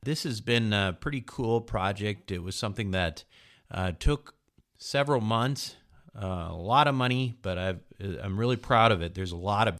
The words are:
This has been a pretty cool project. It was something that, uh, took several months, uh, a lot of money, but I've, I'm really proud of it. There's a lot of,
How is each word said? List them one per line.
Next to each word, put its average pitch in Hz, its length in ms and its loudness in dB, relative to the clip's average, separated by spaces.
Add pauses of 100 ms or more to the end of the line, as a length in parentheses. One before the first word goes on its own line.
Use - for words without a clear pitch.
This 147 200 -2
has 120 160 -2
been 113 320 2
a 98 280 0
pretty 143 240 -4
cool 117 360 0
project. 101 720 -2
It 87 100 -4
was 92 140 -6
something 101 340 -4
that, 90 320 0 (480)
uh, 92 220 -2
took - 420 0 (420)
several 143 440 0
months, 113 560 0 (440)
uh, 92 300 -4
a 85 60 -8
lot 120 320 4
of 139 80 2
money, 127 440 0
but 92 160 -4
I've, 90 220 -2 (420)
I'm 95 160 -4
really 120 200 2
proud 113 340 6
of 95 100 4
it. 87 140 -4
There's 92 160 -4
a 85 60 -8
lot 101 320 2
of, 85 120 -2